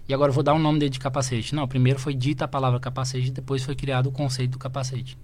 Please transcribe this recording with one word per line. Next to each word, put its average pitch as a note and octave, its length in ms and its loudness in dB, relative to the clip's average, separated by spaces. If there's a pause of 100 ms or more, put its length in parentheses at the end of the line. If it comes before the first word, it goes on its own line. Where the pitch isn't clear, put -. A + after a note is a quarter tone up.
e C#3 60 0
agora C#3+ 160 4
eu C3 40 2
vou D3 100 2
dar C#3+ 100 4
um D#3+ 60 4
nome D#3 180 4
dele D3 140 2
de C3 80 -6
capacete." C3 560 -2
Não, D3 120 0
primeiro B2+ 320 4
foi D3 140 -2
dita C3+ 320 0
a - 20 -6
palavra C3 320 2
capacete C3 500 -2
e - 20 -4
depois C3 320 -4
foi D3 120 -4
criado C3 320 0
o C3+ 40 0
conceito B2+ 400 -2
do - 80 -6
capacete. C3 640 -6